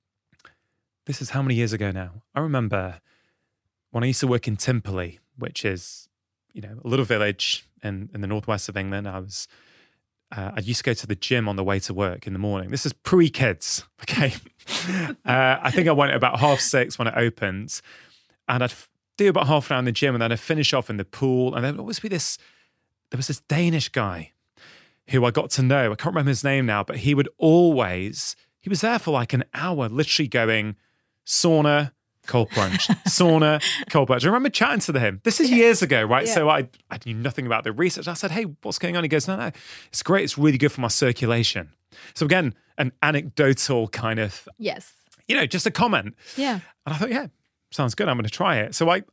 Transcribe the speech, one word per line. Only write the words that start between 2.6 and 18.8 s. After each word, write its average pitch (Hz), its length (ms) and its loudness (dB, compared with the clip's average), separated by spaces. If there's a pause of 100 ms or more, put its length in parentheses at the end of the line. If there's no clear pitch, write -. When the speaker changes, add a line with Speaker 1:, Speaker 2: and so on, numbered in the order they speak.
Speaker 1:
when 117 120 -2
I 123 40 2
used 127 140 0
to 139 60 0
work 123 200 0
in 110 100 -4
Timperley, 95 640 -4 (180)
which - 280 -10
is, - 420 -8 (460)
you 117 80 -14
know, 107 220 -16
a 120 40 -10
little 127 180 0
village 104 600 0 (180)
in, 98 300 -6
in 104 80 -8
the 98 60 -6
northwest 104 420 -4
of 98 80 -8
England. 98 300 -6
I 95 120 -8
was, 98 280 -12 (880)
uh, 98 200 -8
I 107 60 -6
used 117 180 -4
to - 40 -10
go 123 100 0
to - 140 -8
the 104 80 -4
gym 113 340 -2
on 101 60 -4
the 95 80 -2
way 98 160 0
to 95 140 -8
work 92 340 -4
in 98 60 -8
the 98 60 -6
morning. 98 320 -4
This 135 140 -6
is 135 80 -4
pre-kids, - 920 0 (100)
<laughs> - 100 -20
okay? - 300 0 (920)
Uh, 131 360 4
I 131 100 -2
think 165 160 2
I 165 40 4
went 139 220 4
about 127 260 2
half 143 200 4
six - 380 0
when 117 100 0
it 113 100 -4
opened, 110 640 -4 (640)
and 123 160 0
I'd 123 80 -2
f-, - 180 -18 (280)